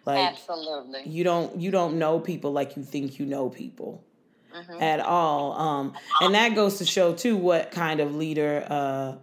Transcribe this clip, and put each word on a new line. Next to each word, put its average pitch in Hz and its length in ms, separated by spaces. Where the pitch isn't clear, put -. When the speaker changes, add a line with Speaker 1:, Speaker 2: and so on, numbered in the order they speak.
Speaker 1:
Like, 139 260
Speaker 2:
Absolutely. 151 760
Speaker 1:
you 160 180
don't, 170 360
you 180 120
don't 175 260
know 160 220
people 160 320
like 139 260
you 139 60
think 139 360
you 143 60
know 139 240
people - 540
Speaker 2:
Mm-hmm. 175 260
Speaker 1:
at 156 200
all. 151 520
Um, 143 400
and 185 120
that 226 220
goes 202 240
to 180 60
show, 175 280
too, 226 240
what 175 320
kind 160 300
of 147 160
leader, 151 520
uh, 135 560